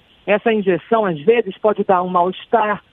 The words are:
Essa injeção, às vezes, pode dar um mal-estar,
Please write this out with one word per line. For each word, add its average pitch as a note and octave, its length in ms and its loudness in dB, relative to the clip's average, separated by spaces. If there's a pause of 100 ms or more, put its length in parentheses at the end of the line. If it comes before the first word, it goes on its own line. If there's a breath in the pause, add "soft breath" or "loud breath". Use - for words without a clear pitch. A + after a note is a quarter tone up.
(260)
Essa G#3 260 0
injeção, G#3 540 0
às E3 160 -4
vezes, G3 380 0
pode G3+ 240 0
dar F3+ 180 2
um F#3 80 -4
mal-estar, F#3+ 840 -2